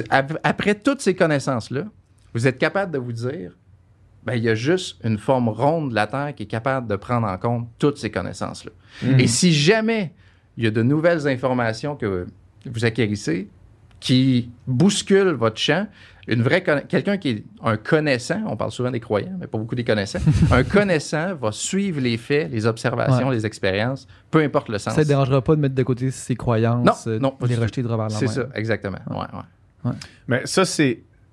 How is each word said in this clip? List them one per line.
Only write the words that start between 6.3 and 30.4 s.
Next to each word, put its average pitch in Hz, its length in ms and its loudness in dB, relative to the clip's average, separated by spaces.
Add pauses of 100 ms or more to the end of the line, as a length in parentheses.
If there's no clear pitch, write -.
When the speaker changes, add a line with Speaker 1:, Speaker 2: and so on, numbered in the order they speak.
Speaker 1:
qui 107 80 -10
est 92 40 -10
capable 123 400 -2
de 101 80 -2
prendre 117 320 -2
en 92 100 -2
compte 120 300 -2 (120)
toutes 143 180 2
ces 110 120 -6
connaissances-là. 92 640 -8 (320)
Speaker 2:
Mhm. 131 160 4
Speaker 1:
Et 127 80 6
si 170 260 4
jamais 214 600 2 (440)
il 117 60 -2
y 113 40 2
a 107 40 2
de 117 120 0
nouvelles 151 440 2
informations 127 680 -2
que 95 300 -2 (400)
vous 117 200 -4
acquérissez 117 640 0 (500)
qui 127 500 2 (180)
bousculent 190 640 4
votre 113 260 0
champ, 185 280 0 (400)
une 113 140 2
vraie 147 220 4
conna-, 147 240 0
quelqu'un 196 300 0
qui 156 120 -2
est 107 140 -4 (200)
un 113 140 2
connaissant, 151 720 0
on 117 100 -6
parle 107 140 -2
souvent 123 180 -4
des 123 100 -4
croyants, 117 400 -2
mais 131 80 -10
pas 113 120 -6
beaucoup 113 160 -6
des 120 80 -4
connaissants, 104 360 -2 (160)
Speaker 3:
<laughs> - 160 6
Speaker 1:
un 127 120 6
connaissant 180 720 0
va 117 160 -2
suivre 185 500 -2
les 117 160 0
faits, 147 340 -2
les 110 140 -2
observations, 120 640 2
Speaker 3:
Ouais. 127 60 0
Speaker 1:
les 110 100 -2
expériences, 104 640 -2 (240)
peu 160 80 6
importe 147 300 0
le 104 100 -2
sens. 117 160 -4
Speaker 3:
Ça 151 60 4
ne 151 60 4
dérangera 139 360 2
pas 160 120 4
de 151 60 0
mettre 135 140 0
de 127 80 2
côté 127 260 -2
ses - 260 -6
croyances, 117 720 2
Speaker 1:
Non, 113 80 -4
Speaker 3:
euh, 110 60 -4
Speaker 1:
non, 135 120 0
pas - 140 -6
Speaker 3:
les 120 80 2
Speaker 1:
du - 40 0
tout. 113 40 0
Speaker 3:
rejeter 117 220 -2
de 117 40 -4
revers 110 200 -2
de 107 60 -4
la 107 60 -4
Speaker 1:
C'est 113 60 2
Speaker 3:
main. 107 60 0
Speaker 1:
ça, 120 240 -4
exactement. 104 420 -4 (140)
Speaker 3:
Ouais. 95 60 -4
Speaker 1:
Ouais, 98 40 -4 (120)
ouais. - 580 -10
Speaker 3:
Ouais. - 60 -6 (300)
Speaker 2:
Mais 123 180 0